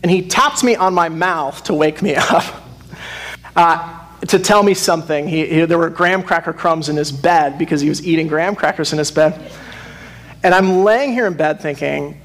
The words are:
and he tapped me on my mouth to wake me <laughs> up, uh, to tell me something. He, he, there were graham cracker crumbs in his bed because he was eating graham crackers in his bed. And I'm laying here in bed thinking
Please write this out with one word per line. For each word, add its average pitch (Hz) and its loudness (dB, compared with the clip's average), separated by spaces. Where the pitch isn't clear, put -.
and 175 0
he 180 2
tapped 269 0
me 240 4
on 185 0
my 170 2
mouth 160 -4
to - -2
wake 151 2
me 147 0
<laughs> 127 0
up, - -2
uh, 170 2
to 190 4
tell 208 4
me 202 4
something. 156 -2
He, 160 -2
he, 165 2
there 170 2
were 165 2
graham 175 0
cracker 170 -2
crumbs 160 -2
in 151 -2
his 147 -2
bed 143 2
because 160 -2
he 143 2
was 175 -4
eating 160 0
graham 165 0
crackers 151 -2
in 151 -2
his 147 -2
bed. 156 0
And 180 4
I'm 190 4
laying 240 2
here 233 0
in 180 -2
bed 151 -2
thinking 143 -6